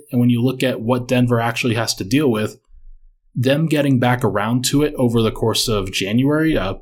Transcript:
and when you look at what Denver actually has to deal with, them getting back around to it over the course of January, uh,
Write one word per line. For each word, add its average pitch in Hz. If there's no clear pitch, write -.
and 123
when 123
you 117
look 131
at 127
what 123
Denver 123
actually 117
has 113
to -
deal 131
with, 107
them 139
getting 143
back 123
around 110
to 143
it 147
over 120
the 107
course 110
of 98
January, 139
uh, 92